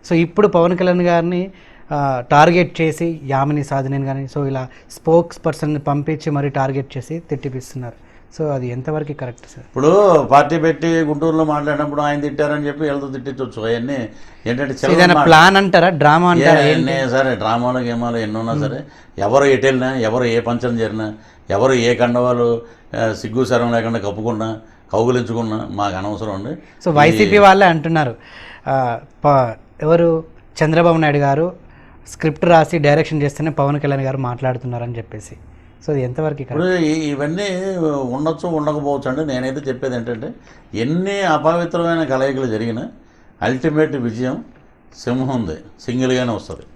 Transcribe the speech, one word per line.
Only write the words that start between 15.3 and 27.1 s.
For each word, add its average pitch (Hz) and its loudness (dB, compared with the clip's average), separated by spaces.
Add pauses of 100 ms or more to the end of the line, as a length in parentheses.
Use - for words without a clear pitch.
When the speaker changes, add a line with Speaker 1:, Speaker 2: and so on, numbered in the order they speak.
Speaker 1:
అంటారా? 185 4
డ్రామా 160 4
అంటారా? 160 4
Speaker 2:
ఏ, 151 4
Speaker 1:
ఏంటి? 135 0
Speaker 2:
అన్నీ 135 -2
సరే, 131 2
డ్రామాలు 120 -2
గేమాలు 117 -4
ఎన్ని 107 -4
ఉన్నా 113 -4
Speaker 1:
మ్మ్. - -2
Speaker 2:
సరే, 127 -6 (340)
ఎవరు 113 4
ఎటు 135 4
వెళ్ళినా, 131 0
ఎవరు 120 0
ఏ 117 0
పంచం 120 -4
చేరినా, 107 -4 (360)
ఎవరు 120 2
ఏ 120 2
కండవాలు, 120 0 (360)
ఆ, 110 -2
సిగ్గు 117 -2
శరం 120 0
లేకుండా 117 -2
కప్పుకున్నా, 110 -6 (360)
కౌగులించుకున్నా 113 -2
మాకు 101 -4
అనవసరం 104 -8
అండి. 101 -10
Speaker 1:
So - -8
Speaker 2:
ఈ - 0
Speaker 1:
వైసీపీ 196 4